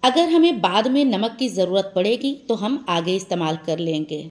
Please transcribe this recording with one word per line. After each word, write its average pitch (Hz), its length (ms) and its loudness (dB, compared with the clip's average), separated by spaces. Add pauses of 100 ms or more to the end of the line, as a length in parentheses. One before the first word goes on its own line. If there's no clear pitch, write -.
अगर 294 260 4
हमें 330 320 4
बाद 196 260 2
में 269 180 2
नमक 226 340 0
की 262 100 -2
ज़रूरत 190 460 0
पड़ेगी 233 360 0 (180)
तो 226 60 2
हम 247 340 -4
आगे 170 260 0
इस्तेमाल 170 420 -2
कर 160 220 -4
लेंगे। 156 380 -4 (140)